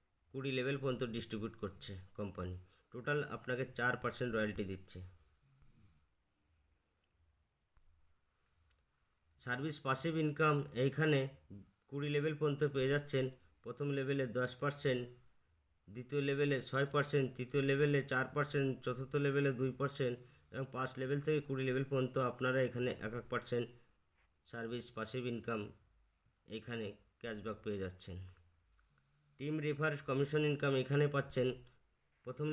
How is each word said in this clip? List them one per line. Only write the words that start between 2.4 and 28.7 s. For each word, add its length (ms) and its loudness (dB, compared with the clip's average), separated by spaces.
টোটাল 280 -2
আপনাকে 280 -4
চার 240 2
পার্সেন্ট 340 -2
রয়্যালটি 360 0
দিচ্ছে। 280 -10
সার্ভিস 440 -4
প্যাসিভ 280 2
ইনকাম 300 4
এইখানে 360 4
কুড়ি 260 -4
লেভেল 240 2
পর্যন্ত 220 2
পেয়ে 180 2
যাচ্ছেন। 320 2
প্রথম 240 -4
লেভেলে 280 0
দশ 120 0
পার্সেন্ট, 400 2
দ্বিতীয় 420 -4
লেভেলে 280 2
ছয় 240 2
পার্সেন্ট, 340 4
তৃতীয় 320 0
লেভেলে 300 6
চার 140 2
পার্সেন্ট, 340 2
চতুর্থ 280 -4
লেভেলে 340 4
দুই 200 2
পার্সেন্ট 360 0
এবং 120 -4
পাঁচ 140 -2
লেভেল 240 0
থেকে 220 4
কুড়ি 220 -2
লেভেল 220 2
পর্যন্ত 240 2
আপনারা 360 2
এখানে 240 0
এক 140 -4
এক 120 -10
পার্সেন্ট 360 0
সার্ভিস 380 -6
প্যাসিভ 260 -4
ইনকাম 280 -2
এইখানে 400 -6
ক্যাশব্যাক 420 -6
পেয়ে 200 -2
যাচ্ছেন। 340 -8